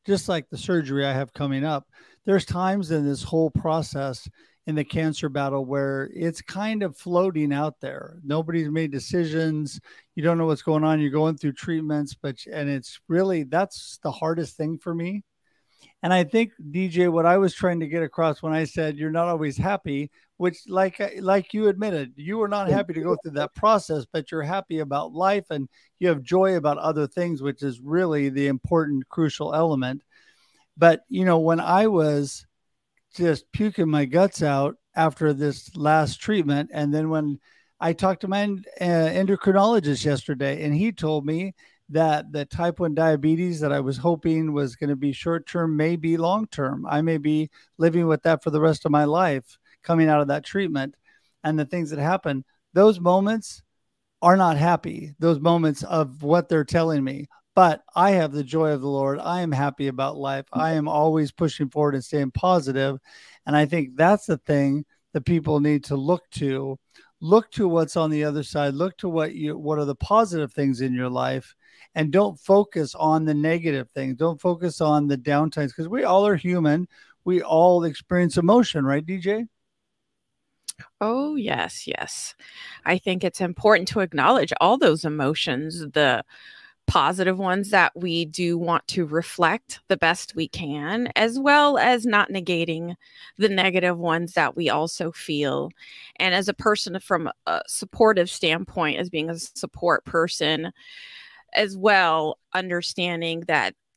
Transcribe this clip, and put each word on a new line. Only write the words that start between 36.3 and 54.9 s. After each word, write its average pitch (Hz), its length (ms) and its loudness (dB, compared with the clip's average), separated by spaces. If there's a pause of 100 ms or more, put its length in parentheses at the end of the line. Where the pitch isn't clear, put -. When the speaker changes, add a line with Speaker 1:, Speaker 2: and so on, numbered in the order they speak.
Speaker 1:
and 147 200 -2
then 156 160 0
when 151 300 -2 (400)
I 170 140 0
talked 190 280 -2
to 202 60 -6
my 196 140 -2
en-, 202 240 -4 (160)
uh, - 20 0
endocrinologist 180 1200 2
yesterday, 143 640 -2
and 147 100 0
he 208 160 0
told 156 340 -2
me 170 300 -4 (320)
that 151 460 0
the 147 100 -4
type 170 380 -4
one 165 120 0
diabetes 160 680 0
that 147 100 0
I 143 80 0
was 135 160 -2
hoping 160 560 0
was 143 240 -4
gonna 143 220 -4
be 139 160 -2
short-term 165 640 -4
may 160 180 0
be 165 220 0
long-term. 165 720 -2
I 151 120 0
may 165 160 0
be 151 320 0 (280)
living 165 300 4
with 156 160 0
that 160 200 2
for 165 60 -2
the 151 100 0
rest 160 260 2
of 160 60 0
my 147 140 4
life 151 520 0 (240)
coming 160 280 4
out 151 100 6
of 147 80 2
that 143 160 -2
treatment 151 520 -4 (480)
and 156 140 0
the 156 80 0
things 160 260 -6
that 151 80 -6
happen. 147 440 -2 (300)
Those 196 260 6
moments 196 640 0 (600)
are 175 140 8
not 175 220 4
happy, 160 600 0